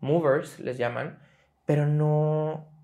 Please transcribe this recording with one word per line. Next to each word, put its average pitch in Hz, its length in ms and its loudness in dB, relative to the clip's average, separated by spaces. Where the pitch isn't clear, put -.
movers, 147 600 0
les 123 180 -6
llaman, 120 400 -4
pero 147 220 2
no, 151 800 0